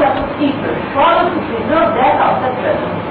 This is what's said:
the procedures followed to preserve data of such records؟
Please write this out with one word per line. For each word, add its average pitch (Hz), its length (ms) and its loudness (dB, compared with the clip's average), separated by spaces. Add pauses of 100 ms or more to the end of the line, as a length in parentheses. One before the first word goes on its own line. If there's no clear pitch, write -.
the 285 140 4
procedures - 680 -2 (140)
followed 339 380 4
to 320 60 -2 (100)
preserve 233 400 0 (100)
data - 300 2
of - 140 2
such - 220 -2
records؟ - 340 -2 (120)